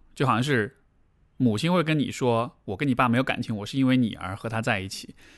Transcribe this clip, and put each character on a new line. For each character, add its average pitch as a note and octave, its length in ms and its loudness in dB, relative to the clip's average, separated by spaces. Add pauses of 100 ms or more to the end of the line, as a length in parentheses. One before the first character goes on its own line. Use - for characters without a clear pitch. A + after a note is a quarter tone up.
(160)
就 D3 100 0
好 B2+ 80 4
像 A2 80 2
是 B2 340 0 (600)
母 A#2+ 180 4
亲 D#3+ 160 0
会 F3+ 120 2
跟 D#3 140 0
你 B2+ 140 -2
说 A#2+ 540 0
，“我 G#2 100 -6
跟 D3 120 -2
你 B2+ 80 2
爸 B2+ 120 4
没 A#2 100 4
有 C3 60 2
感 - 160 -2
情， A#2 180 -4
我 G2+ 80 -6
是 C#3 120 -6
因 C3+ 80 2
为 B2+ 100 4
你 A#2 200 2
而 F#2 200 -8
和 A2+ 140 -8
他 A2+ 100 -4
在 A2+ 200 -2
一 F#2+ 100 -8
起。” - 260 -14 (220)